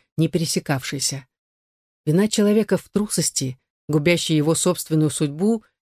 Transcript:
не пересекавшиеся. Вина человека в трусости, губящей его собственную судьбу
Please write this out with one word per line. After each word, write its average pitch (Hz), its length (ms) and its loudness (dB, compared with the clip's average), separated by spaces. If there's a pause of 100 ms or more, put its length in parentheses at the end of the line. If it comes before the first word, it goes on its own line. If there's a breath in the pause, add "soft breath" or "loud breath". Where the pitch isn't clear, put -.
(160)
не 160 120 0
пересекавшиеся. 143 1000 -4 (800)
Вина 185 240 2
человека 208 480 2
в - 140 -6
трусости, 160 680 -4 (300)
губящей 156 480 2
его 151 180 2
собственную 156 560 0
судьбу 170 540 -2 (200 soft breath)